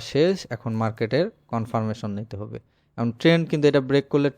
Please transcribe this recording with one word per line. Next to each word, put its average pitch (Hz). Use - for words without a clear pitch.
শেষ, 170
এখন 113
মার্কেটের 113
কনফার্মেশন 110
নিতে 110
হবে। 110
এখন 117
ট্রেন্ড 165
কিন্তু 147
এটা 143
ব্রেক 139
করলে 143